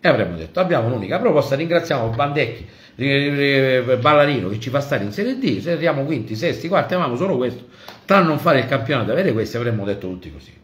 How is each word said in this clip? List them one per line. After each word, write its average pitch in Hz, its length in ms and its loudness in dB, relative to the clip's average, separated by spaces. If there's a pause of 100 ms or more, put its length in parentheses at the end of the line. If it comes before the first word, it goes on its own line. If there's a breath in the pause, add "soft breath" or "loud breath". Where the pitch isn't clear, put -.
e - 60 2
avremmo 104 280 2
detto: 82 240 -8
"Abbiamo 165 280 2
un'unica 120 320 -2
proposta, 151 360 2
ringraziamo 156 540 0
Bandecchi, 143 560 -2 (300 loud breath)
ri-, 139 340 0
ri-, 139 520 2
ri-, 123 160 2
Ballarino 143 520 4
che 107 100 -4
ci 120 120 -6
fa 139 80 0
stare 131 240 -2
in 101 80 -6
Serie 233 260 -4
D, 262 220 0
se 170 140 -2
arriviamo 147 320 0
quinti, 117 300 -4
sesti, 135 320 -4
quarti, 180 280 0
avevamo 151 200 -2
solo 165 220 -2
questo, 123 300 -4 (380 loud breath)
tra 196 160 6
non 156 180 2
fare 151 180 4
il 120 80 2
campionato 120 440 -2
e 117 40 0
avere 175 180 2
questi", 110 260 -2
avremmo 113 280 -2
detto 98 220 -4
tutti 90 260 -10
così. - 300 -20